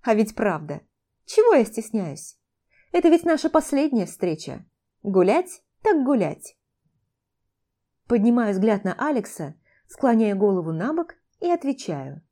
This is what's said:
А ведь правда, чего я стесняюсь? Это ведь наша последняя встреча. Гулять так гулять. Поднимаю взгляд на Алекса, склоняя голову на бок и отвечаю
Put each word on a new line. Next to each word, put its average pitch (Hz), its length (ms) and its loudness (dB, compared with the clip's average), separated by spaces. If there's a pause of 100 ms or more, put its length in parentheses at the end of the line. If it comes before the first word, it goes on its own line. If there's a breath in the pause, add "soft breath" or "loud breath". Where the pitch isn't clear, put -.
А 226 120 2
ведь 214 200 0
правда, 156 460 -4 (440)
чего 440 300 4
я 247 100 6
стесняюсь? 208 720 -8 (540)
Это 349 180 2
ведь 339 160 4
наша 320 240 0
последняя 277 580 0
встреча. - 600 -6 (380)
Гулять 202 580 2 (200)
так 339 220 2
гулять. 247 520 -2 (1500)
Поднимаю 233 440 2
взгляд 196 300 0
на 190 120 -4
Алекса, 214 600 -6 (320)
склоняя 226 480 0
голову 190 380 0
на 190 200 -4
бок 330 220 -6 (260)
и 349 80 -4
отвечаю 160 840 -6